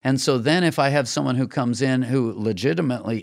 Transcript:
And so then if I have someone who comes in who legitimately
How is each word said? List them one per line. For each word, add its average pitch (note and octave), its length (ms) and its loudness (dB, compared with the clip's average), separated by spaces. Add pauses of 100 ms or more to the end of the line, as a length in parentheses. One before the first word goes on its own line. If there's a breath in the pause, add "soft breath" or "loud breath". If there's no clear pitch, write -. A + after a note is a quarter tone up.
And C3+ 180 2
so C#3 160 2
then D#3 280 2
if D#3 160 0
I C#3 80 4
have C#3 200 2
someone C3+ 280 -2
who B2+ 100 0
comes A#2+ 340 -2
in C3 220 2
who A#2+ 300 0
legitimately A2+ 920 -2